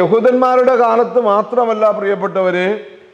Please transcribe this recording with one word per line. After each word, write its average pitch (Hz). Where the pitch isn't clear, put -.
യഹൂദന്മാരുടെ 254
കാലത്ത് 233
മാത്രമല്ല, 220
പ്രിയപ്പെട്ടവരെ, 185